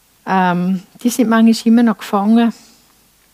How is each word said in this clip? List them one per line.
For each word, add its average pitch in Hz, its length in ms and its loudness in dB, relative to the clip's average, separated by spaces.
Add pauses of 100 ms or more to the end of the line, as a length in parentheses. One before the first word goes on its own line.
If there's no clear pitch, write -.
(260)
ähm, 180 560 -2 (180)
die 240 100 -4
sind 226 180 -2
manchmal 226 440 2
immer 233 120 4
noch 226 140 -2
gefangen. 220 540 0 (800)